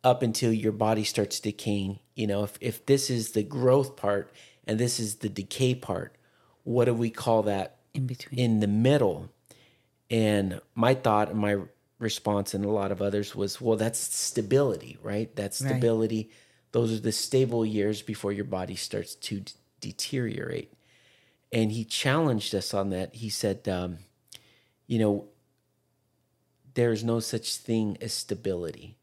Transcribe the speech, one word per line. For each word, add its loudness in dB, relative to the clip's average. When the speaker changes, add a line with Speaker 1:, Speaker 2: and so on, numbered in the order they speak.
Speaker 1:
up 6
until 2
your 2
body 2
starts -2
decaying. -2
You -2
know, 0
if, -8
if -6
this 4
is -2
the 2
growth 2
part -2
and 0
this 0
is -4
the -6
decay -2
part, -6
what 2
do 4
we 0
call 2
that -2
Speaker 2:
In -2
between. -8
Speaker 1:
in 4
the 4
middle? 4
And 2
my 4
thought 4
and -2
my 2
response -2
and -2
a 0
lot 0
of -2
others -2
was, -4
"Well, 2
that's -2
stability, -2
right? -6
That's -6
Speaker 2:
Right. -2
Speaker 1:
stability. 0
Those 2
are -2
the -2
stable 2
years 0
before -6
your -4
body -6
starts -8
to -8
d-, -14
deteriorate." -6
And 2
he -4
challenged 2
us -2
on 0
that. -4
He -8
said, -2
um, -2
you 0
know, 2
"There's 2
no 2
such -6
thing -2
as -8
stability. -6